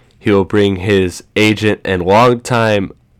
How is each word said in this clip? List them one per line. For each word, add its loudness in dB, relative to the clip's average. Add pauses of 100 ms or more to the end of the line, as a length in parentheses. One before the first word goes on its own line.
(180)
he -4
will 2
bring 0
his -2 (120)
agent 0
and -4
longtime, 0 (280)